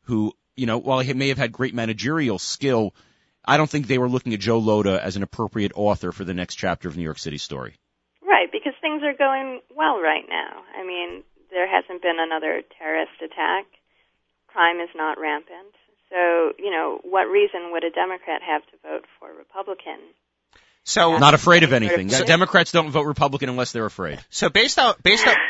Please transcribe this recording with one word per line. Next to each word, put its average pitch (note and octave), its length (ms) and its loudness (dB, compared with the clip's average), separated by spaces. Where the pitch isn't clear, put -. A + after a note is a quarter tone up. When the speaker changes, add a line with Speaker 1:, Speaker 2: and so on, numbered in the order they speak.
Speaker 1:
who, G#2+ 320 -2
you C3 120 -4
know, A2+ 100 0
while C3 240 0
he B2+ 140 -2
may C#3 140 -2
have C3+ 100 -2
had A#2+ 140 -2
great B2+ 220 -4
managerial A2+ 640 -2
skill, A#2 560 -2
I C#3 120 4
don't D3+ 140 4
think D3 160 -2
they B2+ 120 2
were B2 100 0
looking B2 260 -2
at G#2 60 -4
Joe A2+ 200 2
Lhota G#2+ 400 2
as F#2 160 -6
an G2 60 -4
appropriate G2+ 520 -4
author G2 380 -2
for F#2+ 120 -10
the F2+ 100 -6
next F2+ 220 -6
chapter F2+ 320 -4
of D#2 80 -10
New F2 60 -6
York D#2 160 -8
City D2+ 200 -8
story. C2 360 -10
Speaker 2:
Right, - 300 2
because D4 280 -6
things D4+ 220 -4
are C#4+ 120 -2
going C4+ 460 -2
well C#4+ 260 0
right D#3 280 0
now. - 340 -8
I F#3 80 -10
mean, F3 380 -10
there F#3 180 -2
hasn't F#3 320 -2
been E3+ 200 -2
another D#3+ 420 -4
terrorist D#3+ 440 -6
attack. E3+ 440 -4
Crime E3+ 340 2
is E3+ 140 -8
not D#3 260 -4
rampant. D#3+ 540 -8
So, E3+ 500 2
you G3+ 120 -6
know, D#3+ 320 -4
what F#3 220 0
reason F#3+ 480 0
would E3 120 -4
a E3+ 60 -2
Democrat F3+ 520 -6
have D3+ 240 -2
to - 100 -20
vote D#3 160 -10
for - 120 -20
a D#3 40 -20
Republican? F3+ 640 -12
Speaker 3:
So E3 340 2
Speaker 1:
Not D3 160 8
afraid E3+ 280 6
of C3+ 100 4
Speaker 2:
Any A#2 140 4
sort G2 80 2
of - 40 2
Speaker 1:
anything. F#2 100 -4
Speaker 2:
position? C3 180 2
Speaker 1:
Democrats E3+ 460 4
don't D#3+ 180 2
vote D3 140 0
Republican C#3 440 -2
unless B2 240 -4
they're A2+ 140 -2
afraid. F2+ 320 -6
Speaker 3:
So - 200 0
based - 280 2
on, A#3+ 240 4
based G#3+ 240 4
on, B3 80 6